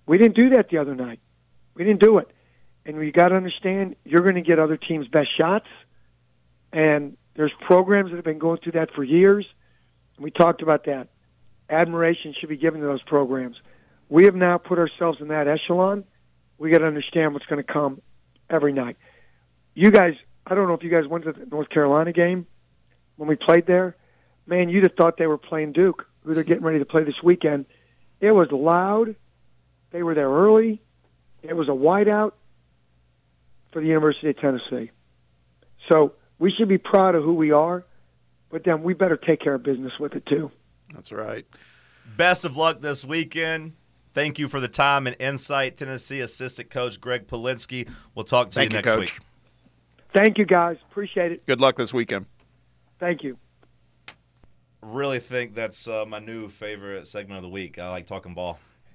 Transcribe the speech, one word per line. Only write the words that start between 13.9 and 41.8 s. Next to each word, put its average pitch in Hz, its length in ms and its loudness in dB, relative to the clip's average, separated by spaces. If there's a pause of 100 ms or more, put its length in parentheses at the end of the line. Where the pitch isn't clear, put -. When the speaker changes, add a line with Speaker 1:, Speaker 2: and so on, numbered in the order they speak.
Speaker 1:
We 165 140 8
have 196 120 8
now 180 220 2
put 175 220 -4
ourselves 165 400 -2
in 151 100 -12
that 151 200 -2
echelon. 185 560 -2 (520)
We 156 120 -6
gotta 160 180 6
understand 151 460 -2
what's 139 120 -10
gonna 143 180 -4
come 139 380 -4 (480)
every 147 220 0
night. 127 240 -6 (800)
You 196 180 6
guys, 180 240 6 (300)
I 185 100 -2
don't 196 140 2
know 170 40 0
if 156 100 -6
you 170 60 -8
guys 165 180 2
went 165 180 -6
to 160 80 -6
the - 120 -16
North 151 240 -8
Carolina 151 440 2
game 175 340 0 (680)
when 151 100 -8
we 151 80 2
played 170 300 4
there. 180 320 0 (480)
Man, 175 240 0
you'd 190 140 4
have 180 120 4
thought 165 220 4
they 165 100 0
were 151 100 0
playing 156 360 -8
Duke, 180 340 2 (160)
who 156 100 -6
they're 156 120 0
getting 160 180 0
ready 160 160 0
to 139 60 -2
play 156 180 0
this 147 180 -6
weekend. 160 440 2 (560)
It 208 100 4
was 180 180 4
loud. 185 680 0 (760)
They 175 120 -8
were 165 120 -2
there 139 140 0
early. 214 520 4 (640)
It 160 100 -10
was 160 140 -2
a 147 40 -2
whiteout 202 600 2 (1400)
for 160 80 -6
the 156 60 -2
University 156 420 0
of 135 100 -4
Tennessee. 123 520 -4 (1000)
So 156 220 4 (260)
we 185 180 2
should 214 120 0
be 190 80 4
proud 190 380 2
of 151 100 0
who 170 80 2
we 156 180 2
are, 170 320 2 (640)
but 160 140 -12
then 160 200 0
we 180 100 -2
better 180 240 0
take - 240 0
care 143 140 -2
of 123 80 -8
business 131 360 -4
with 147 140 -8
it, - 120 -10
too. 147 240 -4 (440)
Speaker 2:
That's - 180 -20
right. 110 340 -12 (720)